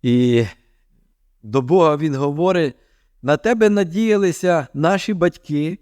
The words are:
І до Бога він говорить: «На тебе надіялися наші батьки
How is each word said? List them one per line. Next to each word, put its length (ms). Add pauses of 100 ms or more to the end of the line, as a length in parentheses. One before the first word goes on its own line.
І 420 (960)
до 200
Бога 340
він 180
говорить: 600 (480)
«На 140
тебе 340
надіялися 1040
наші 400
батьки 680